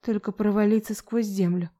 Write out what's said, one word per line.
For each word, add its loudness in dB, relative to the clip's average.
Только -4
провалиться 2
сквозь -4
землю. 0